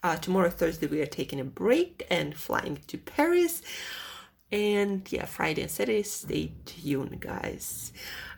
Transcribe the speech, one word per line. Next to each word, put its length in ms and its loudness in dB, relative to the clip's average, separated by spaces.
Uh, 120 2
tomorrow, 340 4
Thursday, 380 0
we 140 0
are 60 0
taking 320 -4
a 40 -2
break 680 2
and 260 0
flying 420 -2
to 100 -8
Paris. 640 4
And 600 2
yeah, 140 -2
Friday 380 0
and 80 -4
Saturday, 320 2
stay 500 -2
tuned, 540 -2
guys. 720 -6